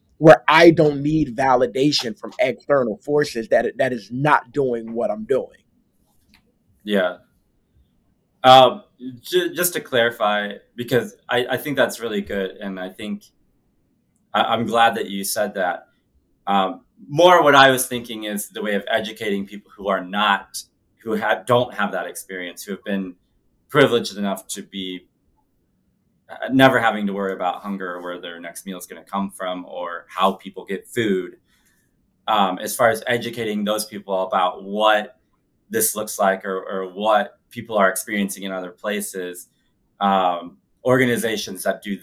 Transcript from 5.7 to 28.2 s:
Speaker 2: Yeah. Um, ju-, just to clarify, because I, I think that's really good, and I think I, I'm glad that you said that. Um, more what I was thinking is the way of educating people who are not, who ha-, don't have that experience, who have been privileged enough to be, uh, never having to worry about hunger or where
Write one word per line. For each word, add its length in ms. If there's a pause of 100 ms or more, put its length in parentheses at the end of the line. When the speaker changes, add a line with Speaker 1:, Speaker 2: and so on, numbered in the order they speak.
Speaker 2:
Yeah. 340 (1200)
Um, 420 (360)
ju-, 340
just 200
to 60
clarify, 760 (220)
because 400 (120)
I, 180
I 100
think 200
that's 240
really 200
good, 380
and 200
I 120
think 340 (1080)
I, 100
I'm 240
glad 300
that 120
you 160
said 300
that. 340 (580)
Um, 360 (260)
more 340
what 120
I 160
was 160
thinking 380
is 260
the 120
way 120
of 160
educating 560
people 280
who 140
are 160
not, 580 (400)
who 160
ha-, 280
don't 280
have 180
that 140
experience, 560
who 100
have 120
been 300 (540)
privileged 480
enough 320
to 140
be, 460 (1200)
uh, 240
never 260
having 280
to 80
worry 180
about 300
hunger 320
or 80
where 180